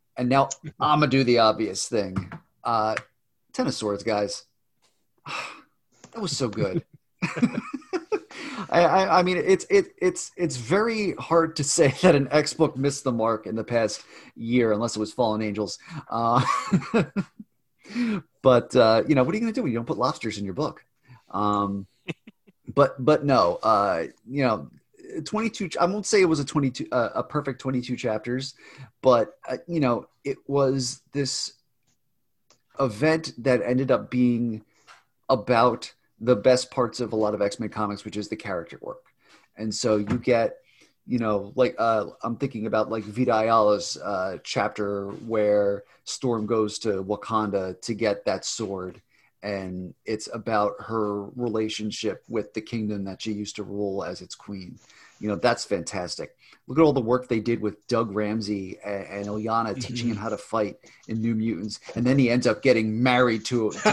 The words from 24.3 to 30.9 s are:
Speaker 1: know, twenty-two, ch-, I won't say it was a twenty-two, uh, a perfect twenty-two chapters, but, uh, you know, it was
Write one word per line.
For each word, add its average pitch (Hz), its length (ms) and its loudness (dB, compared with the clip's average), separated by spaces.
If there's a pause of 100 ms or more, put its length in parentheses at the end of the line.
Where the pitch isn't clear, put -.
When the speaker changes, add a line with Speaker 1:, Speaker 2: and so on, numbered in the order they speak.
Speaker 1:
know, 104 260 -2 (560)
twenty-two, 214 440 -4
ch-, - 80 -8
I 175 80 4
won't 196 200 -2
say 202 160 4
it 185 40 8
was 160 140 2
a 139 60 -2
twenty-two, 139 460 -2
uh, 123 240 0
a 117 80 -2
perfect 139 380 -4
twenty-two 127 340 -4
chapters, 120 600 -4 (460)
but, 123 360 4 (120)
uh, 127 80 -4 (100)
you 170 120 -2
know, 123 280 0 (160)
it 139 140 -4 (100)
was 135 540 0 (100)